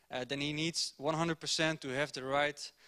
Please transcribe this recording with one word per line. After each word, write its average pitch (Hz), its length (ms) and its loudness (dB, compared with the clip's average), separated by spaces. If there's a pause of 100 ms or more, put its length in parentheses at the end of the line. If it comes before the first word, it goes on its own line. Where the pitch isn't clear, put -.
(100)
uh, 127 160 -2
then 139 140 -2
he 147 120 0
needs 160 440 0
one 147 180 0
hundred 165 240 2
percent 156 440 0
to 139 80 -6
have 143 220 0
the 131 120 -6
right, 143 480 0 (140)